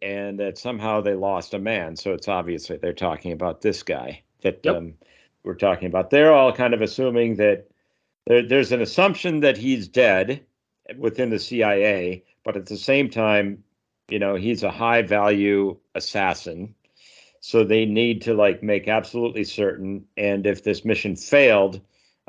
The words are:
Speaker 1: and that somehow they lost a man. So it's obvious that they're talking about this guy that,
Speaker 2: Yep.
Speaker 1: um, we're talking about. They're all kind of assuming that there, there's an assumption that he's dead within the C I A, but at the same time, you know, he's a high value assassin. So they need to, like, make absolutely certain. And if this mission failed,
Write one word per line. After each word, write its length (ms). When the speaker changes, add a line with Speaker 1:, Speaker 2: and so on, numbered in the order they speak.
Speaker 1:
and 380
that 200
somehow 420
they 140
lost 400
a 40
man. 360
So 180
it's 140
obvious 400
that 140
they're 120
talking 380
about 300
this 200
guy 400
that, 200
Speaker 2:
Yep. 120
Speaker 1:
um, 180
we're 120
talking 320
about. 240
They're 200
all 220
kind 200
of 100
assuming 540
that 300
there, 160
there's 280
an 100
assumption 580
that 180
he's 300
dead 580
within 340
the 80
C 240
I 120
A, 480
but 120
at 120
the 100
same 320
time, 540
you 120
know, 160
he's 280
a 80
high 300
value 760
assassin. 800
So 220
they 220
need 380
to, 100
like, 280
make 280
absolutely 560
certain. 600
And 280
if 180
this 200
mission 320
failed, 640